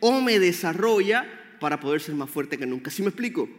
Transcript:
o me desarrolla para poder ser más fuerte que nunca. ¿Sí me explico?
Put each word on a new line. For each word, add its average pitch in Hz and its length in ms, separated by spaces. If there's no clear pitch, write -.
o 254 220
me 233 160
desarrolla 190 880
para 147 180
poder 147 220
ser 151 140
más 139 160
fuerte 147 260
que 131 80
nunca. 127 260
¿Sí 196 120
me 202 60
explico? 196 380